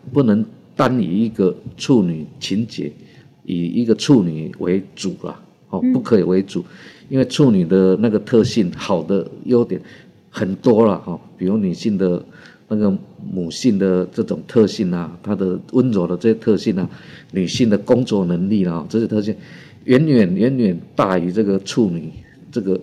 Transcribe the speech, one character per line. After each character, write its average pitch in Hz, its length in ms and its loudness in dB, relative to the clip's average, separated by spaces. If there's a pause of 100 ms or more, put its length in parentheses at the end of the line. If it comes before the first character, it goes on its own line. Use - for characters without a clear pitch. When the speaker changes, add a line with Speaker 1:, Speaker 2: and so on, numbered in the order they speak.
(140)
Speaker 1:
不 143 80 4
能 110 200 4 (320)
单 127 240 0
以 98 280 0
一 - 20 -4
个 104 260 0 (220)
处 120 260 2
女 80 220 -4 (160)
情 107 260 -4
节， 76 240 -10 (540)
以 87 220 -4
一 120 180 -2
个 113 100 2
处 120 280 4
女 78 280 -6 (100)
为 90 220 0 (140)
主 92 260 -6
啦， 82 160 -10 (300)
哦， - 140 -6
Speaker 2:
嗯。 254 100 2
Speaker 1:
不 131 80 0
可 110 180 2
以 90 40 4
为 92 200 2
主， - 220 -8 (460)
因 135 80 -2
为 127 80 2
处 139 240 4
女 95 160 4
的 92 300 4
那 110 120 0
个 107 100 0
特 110 240 4
性， 98 320 0
好 90 280 -2
的 90 240 -2 (180)
优 120 180 2
点 92 160 -4 (520)
很 98 260 -4
多 113 300 4
啦， 101 80 2 (100)
哈， 85 160 -10 (160)
比 90 80 -6
如 101 140 0
女 95 160 -2
性 104 240 -2
的 90 260 0 (440)
那 110 80 -2
个 101 200 2 (360)
母 90 180 -6
性 104 280 0
的 92 340 2
这 117 100 -2
种 - 240 -6
特 110 200 4
性 92 260 -2
啊， 85 180 -6 (100)
她 101 140 -6
的 92 240 -2 (140)
温 127 180 2
柔 95 160 0
的 87 100 -4
这 113 120 -2
些 110 80 4
特 110 200 0
性 95 200 -2
啊， 90 120 -2 (440)
女 92 140 -2
性 113 220 0
的 101 80 4
工 123 280 2
作 101 200 0
能 87 240 -2
力 101 160 0
啊， 82 240 -4
这 113 120 -2
些 110 60 0
特 107 140 -2
性 104 140 -4 (500)
远 135 220 4
远， 110 280 4
远 123 220 0
远 95 240 0 (140)
大 95 240 2
于 87 140 -2
这 110 100 0
个 98 160 0
处 107 320 0
女 80 220 -8 (400)
这 123 80 -4
个 95 220 -2